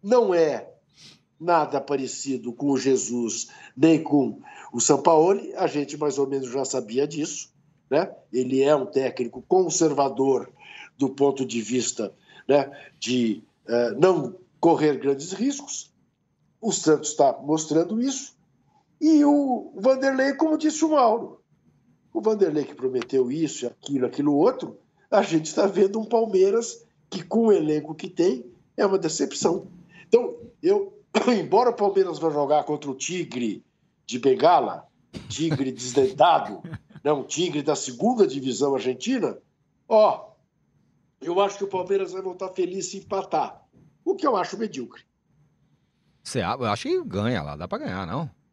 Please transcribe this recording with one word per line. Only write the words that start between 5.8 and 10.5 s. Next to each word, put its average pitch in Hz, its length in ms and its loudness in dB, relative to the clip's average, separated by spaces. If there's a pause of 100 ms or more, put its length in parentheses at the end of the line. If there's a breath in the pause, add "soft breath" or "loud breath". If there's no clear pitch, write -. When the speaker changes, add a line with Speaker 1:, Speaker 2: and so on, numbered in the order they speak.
Speaker 1:
mais 147 200 -2
ou 139 80 2
menos 135 240 -6
já 131 140 -4
sabia 123 420 -4
disso, - 460 -10 (380)
né? 165 200 0 (220)
Ele 127 300 0
é 147 120 4
um 131 120 0
técnico 127 600 -4
conservador 139 1040 0 (460 loud breath)